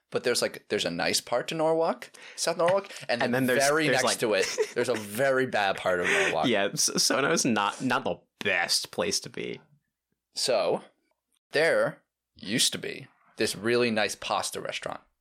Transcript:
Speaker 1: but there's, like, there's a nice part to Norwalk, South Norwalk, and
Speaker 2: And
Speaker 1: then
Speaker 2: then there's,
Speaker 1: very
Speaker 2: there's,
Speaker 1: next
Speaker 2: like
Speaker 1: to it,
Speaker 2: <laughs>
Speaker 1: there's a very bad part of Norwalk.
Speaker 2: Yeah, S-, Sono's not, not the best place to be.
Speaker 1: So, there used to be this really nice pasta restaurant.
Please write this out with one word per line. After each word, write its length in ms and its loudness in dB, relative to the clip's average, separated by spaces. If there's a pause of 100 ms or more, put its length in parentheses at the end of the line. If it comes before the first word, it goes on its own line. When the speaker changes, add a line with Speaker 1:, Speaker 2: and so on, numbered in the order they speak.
(100)
Speaker 1:
but 140 -4
there's, 180 2
like, 260 -6
there's 160 0
a 60 -2
nice 300 0
part 280 -4
to 60 -4
Norwalk, 560 0 (260)
South 200 -2
Norwalk, 340 2 (180)
and 140 0
Speaker 2:
And 120 0
Speaker 1:
then 120 2
Speaker 2:
then 100 2
there's, 120 4
Speaker 1:
very 180 2
Speaker 2:
there's, 100 4
Speaker 1:
next 80 2
Speaker 2:
like 140 2
Speaker 1:
to 160 2
it, 120 4 (140)
Speaker 2:
<laughs> 140 -2
Speaker 1:
there's 140 0
a 60 2
very 520 0
bad 300 0
part 240 0
of 80 0
Norwalk. 380 2
Speaker 2:
Yeah, 260 2
S-, 180 0 (120)
Sono's 420 2
not, 380 0
not 220 0
the 120 -2 (280)
best 460 0
place 300 -2
to 100 -14
be. 300 -10 (760)
Speaker 1:
So, 480 0 (680)
there 500 2 (340)
used 360 0
to 60 -6
be 280 -10 (300)
this 200 0
really 340 2
nice 240 0
pasta 460 -4
restaurant. 400 -8 (200)